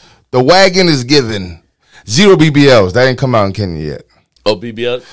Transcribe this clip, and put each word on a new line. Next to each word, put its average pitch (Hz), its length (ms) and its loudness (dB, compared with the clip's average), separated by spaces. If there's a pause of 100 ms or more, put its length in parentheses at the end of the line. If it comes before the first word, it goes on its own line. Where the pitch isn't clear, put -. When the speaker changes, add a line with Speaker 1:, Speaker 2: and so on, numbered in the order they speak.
(320)
Speaker 1:
The 127 120 0
wagon 185 440 2
is 139 160 -2
given. 110 580 -4 (460)
Zero 185 300 4
B 156 120 4
B 143 200 2
Ls. 98 240 2
That 127 140 2
ain't 123 100 -2
come 127 180 -2
out 104 100 0
in 98 80 -4
Kenya 85 300 -6
yet. 73 180 -12 (440)
Speaker 2:
Oh, 104 100 0
B 117 160 -10
B 113 140 -8
L? 123 160 -6 (120)